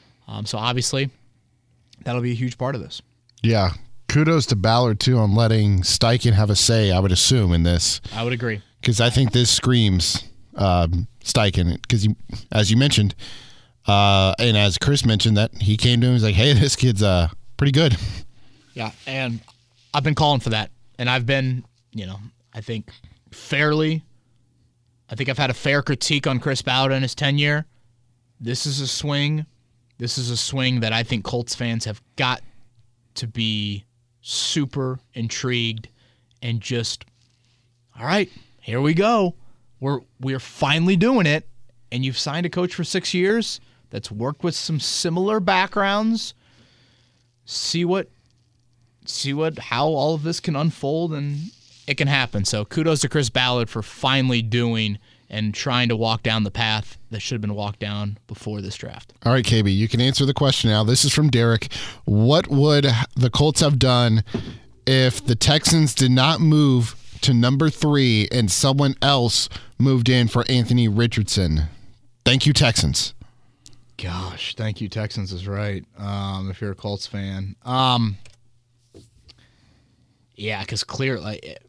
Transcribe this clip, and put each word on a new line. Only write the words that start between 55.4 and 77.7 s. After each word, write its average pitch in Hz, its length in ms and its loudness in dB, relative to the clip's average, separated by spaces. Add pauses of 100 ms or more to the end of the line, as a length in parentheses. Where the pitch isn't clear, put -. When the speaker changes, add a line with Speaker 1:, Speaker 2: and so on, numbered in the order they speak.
Speaker 1:
trying 123 360 -2
to 113 60 0
walk 113 280 -2
down 110 200 0
the 101 80 -4
path 110 460 -4 (140)
that 110 80 -8
should - 160 -8
have 107 60 -6
been 104 140 -4
walked 101 240 -8
down 104 380 -6 (100)
before 104 340 -10
this 95 140 -10
draft. - 380 -16 (100)
Speaker 2:
All 120 80 4
right, 127 140 4
K 113 180 4
B, 98 80 2
you 104 160 2
can 117 140 0
answer 131 240 2
the 135 80 2
question 131 360 2
now. 107 140 2
This 120 220 2
is 135 80 0
from 151 180 2
Derek. 117 400 2 (340)
What 120 420 2
would 143 380 2 (300)
the 123 160 2
Colts 147 300 2
have 143 180 4
done 120 440 4 (640)
if 131 380 2
the 120 100 2
Texans 156 600 2
did 127 160 4
not 131 300 4
move 147 540 4 (260)
to 135 120 2
number 131 380 4
three 131 600 2
and 113 200 2
someone 139 500 2
else 131 480 2 (300)
moved 127 300 4
in 123 180 4
for 117 220 0
Anthony 120 380 2
Richardson? 101 760 0 (640)
Thank 127 200 2
you, 147 80 4
Texans. 110 600 0 (840)
Speaker 1:
Gosh, 90 580 -10
thank 107 260 -6
you, 107 80 -6
Texans 104 440 -6
is 92 140 -10
right, 101 360 -6 (140)
um, 98 520 -6
if 92 120 -10
you're 101 100 -6
a 95 40 -10
Colts 101 300 -8
fan. 98 500 -8 (100)
Um, 123 520 0 (2250)